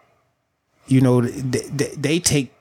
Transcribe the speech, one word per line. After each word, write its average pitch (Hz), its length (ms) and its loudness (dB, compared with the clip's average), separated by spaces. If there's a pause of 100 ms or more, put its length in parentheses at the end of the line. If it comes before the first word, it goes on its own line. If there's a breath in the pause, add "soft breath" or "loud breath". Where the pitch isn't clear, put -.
(880)
you 131 140 4
know, 123 220 4
th-, 131 280 -6
th-, - 260 -6
th-, 143 200 -4
they 147 220 -2
take, 147 420 -2